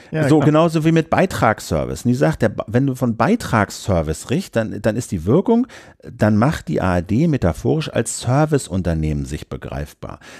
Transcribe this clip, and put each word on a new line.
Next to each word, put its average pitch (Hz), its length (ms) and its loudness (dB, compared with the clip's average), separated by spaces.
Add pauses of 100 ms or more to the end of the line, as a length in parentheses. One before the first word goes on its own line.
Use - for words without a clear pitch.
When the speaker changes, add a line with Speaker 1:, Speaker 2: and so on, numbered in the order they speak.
(120)
Speaker 1:
Ja, 156 180 0
Speaker 2:
So, 156 80 6
Speaker 1:
klar. 143 80 4
Speaker 2:
genauso 156 400 4
wie 165 60 4
mit 160 180 2
Beitragsservice. 104 960 0
Und - 20 4
die 123 60 4
sagt, 151 260 0
der 113 80 2
Ba-, - 200 -4
wenn 123 180 2
du 131 80 -2
von 120 240 -2
Beitragsservice 104 1040 0
sprichst, 156 340 -4
dann, 101 240 -4
dann 107 160 0
ist - 160 -6
die 85 140 -4
Wirkung, 208 400 2 (440)
dann - 280 2
macht 143 300 0
die - 120 -2
A 90 140 0
R 87 80 0
D 117 260 2
metaphorisch 131 640 0
als - 280 -4
Serviceunternehmen 87 1080 0
sich 71 240 -10
begreifbar. 65 680 -12 (200)